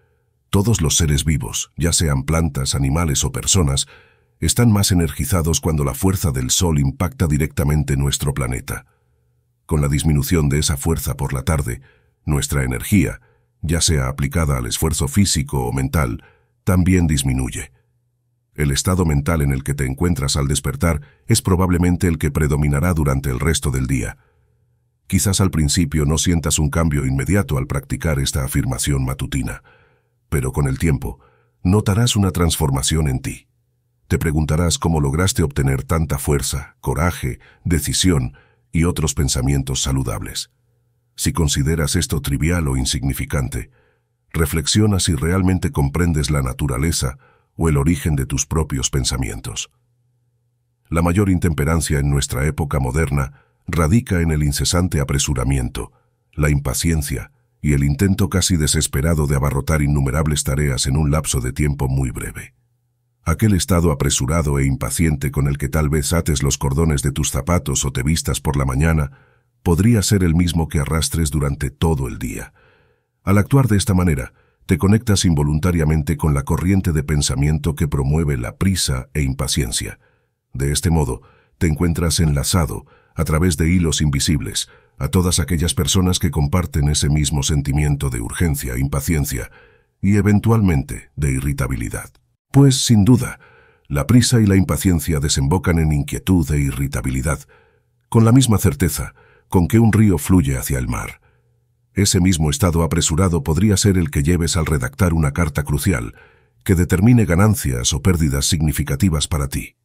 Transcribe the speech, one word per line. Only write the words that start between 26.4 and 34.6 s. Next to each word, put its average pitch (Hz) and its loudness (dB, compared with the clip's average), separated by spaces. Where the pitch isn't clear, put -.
un 78 2
cambio 73 0
inmediato 69 0
al 65 -4
practicar 69 -4
esta 67 -2
afirmación 65 -2
matutina, 65 -6
pero 65 -2
con 71 0
el 65 -4
tiempo 60 -2
notarás 107 2
una 98 2
transformación 78 0
en 64 -2
ti. - -10
Te 85 0
preguntarás 78 0